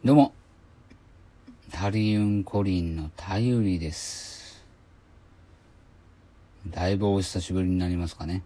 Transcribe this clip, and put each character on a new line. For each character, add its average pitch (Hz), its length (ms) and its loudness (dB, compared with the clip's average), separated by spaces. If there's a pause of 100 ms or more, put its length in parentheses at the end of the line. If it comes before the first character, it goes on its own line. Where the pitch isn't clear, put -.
ど 127 60 6
う 147 60 8
も。 139 160 6 (1400)
タ 98 180 -4
リ 107 280 2
ウ - 20 2
ン 101 240 2
コ 101 180 -2
リ 92 200 2
ン 82 160 -2
の 78 180 -6
タ 98 240 -4
ユ 120 240 2
リ 92 160 0
で 78 140 -6
す。 - 680 -14 (2000)
だ 92 200 -2
い 98 80 2
ぶ 104 100 0
お 98 140 2
久 90 180 -4
し 90 140 -6
ぶ 92 100 0
り 92 60 0
に 92 80 2
な 90 100 0
り 87 80 -2
ま 87 140 -4
す - 80 -14
か 80 80 -12
ね。 90 200 -4